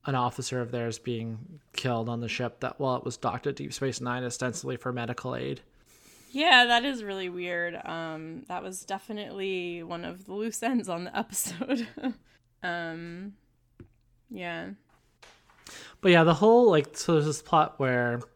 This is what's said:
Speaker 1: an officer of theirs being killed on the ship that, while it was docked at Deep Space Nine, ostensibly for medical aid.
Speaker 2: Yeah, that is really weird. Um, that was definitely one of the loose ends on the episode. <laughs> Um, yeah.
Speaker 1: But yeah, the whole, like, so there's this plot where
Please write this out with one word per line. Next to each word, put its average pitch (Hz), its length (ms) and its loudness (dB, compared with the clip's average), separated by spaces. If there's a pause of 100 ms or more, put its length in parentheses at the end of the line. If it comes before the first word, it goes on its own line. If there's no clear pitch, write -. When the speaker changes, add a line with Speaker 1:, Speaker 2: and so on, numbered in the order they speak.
Speaker 1:
an 135 80 -2
officer 123 480 -2
of 120 80 -4
theirs 117 300 -4
being 113 600 -6 (160)
killed 117 340 -2
on 117 120 -4
the 117 80 -4
ship 120 300 -4
that, - 200 -6
while 131 160 2
it - 80 -4
was - 140 -6
docked 120 300 -2
at 135 80 -2
Deep 143 180 -10
Space 131 260 -4
Nine, 123 240 -4
ostensibly 123 540 -4
for 127 160 -6
medical 123 420 -6
aid. 131 260 -6 (680)
Speaker 2:
Yeah, 269 360 6
that 240 200 4
is 247 180 -4
really 190 260 -6
weird. 175 560 -4
Um, 165 640 -8
that 180 140 -6
was 185 240 -10
definitely 190 960 -6
one 170 240 -8
of 180 200 -10
the 185 80 -10
loose 220 280 -4
ends 233 280 0
on 175 160 -4
the - 120 -6
episode. 220 720 -4 (100)
<laughs> 254 160 -4 (500)
Um, 170 680 -6 (960)
yeah. 175 400 -8 (1300)
Speaker 1:
But 190 100 6
yeah, 170 120 10
the 165 100 8
whole, 226 360 8
like, 151 280 4
so - 160 2
there's 151 120 6
this 151 160 -2
plot - 380 2
where 123 420 2 (140)